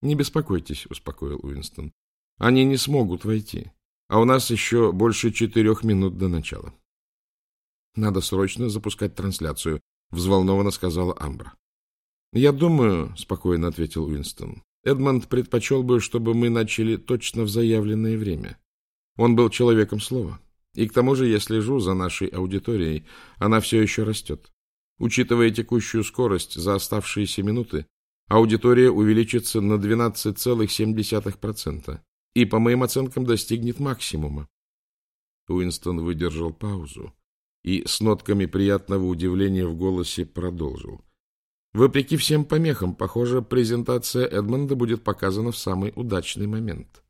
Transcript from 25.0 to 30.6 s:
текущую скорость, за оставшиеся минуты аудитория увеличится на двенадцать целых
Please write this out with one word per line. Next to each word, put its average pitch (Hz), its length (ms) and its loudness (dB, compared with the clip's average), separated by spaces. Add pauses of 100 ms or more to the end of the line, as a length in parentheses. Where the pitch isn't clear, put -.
текущую 110 540 -2
скорость, 101 500 -2
за 95 200 0
оставшиеся 101 680 -4
минуты 104 440 -4 (420)
аудитория 113 640 6
увеличится 110 680 2
на 104 180 2
двенадцать 110 600 0
целых 113 340 0